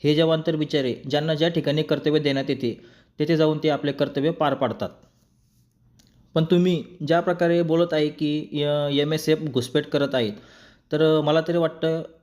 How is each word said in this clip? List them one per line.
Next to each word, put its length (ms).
हे 120
जवान 320
तर 80
बिचारे, 380
ज्यांना 400
ज्या 140
ठिकाणी 360
कर्तव्य 360
देण्यात 300
येते, 360
तेथे 180
जाऊन 200
ते 120
आपले 220
कर्तव्य 400
पार 220
पाडतात. 360
पण 100
तुम्ही 400
ज्या 120
प्रकारे 420
बोलत 320
आहे 160
की, 540
अ, 240
एमएसएफ 520
घुसपेट 500
करत 260
आहेत, 180
तर, 260
अ, 40
मला 200
तरी 160
वाटतं 440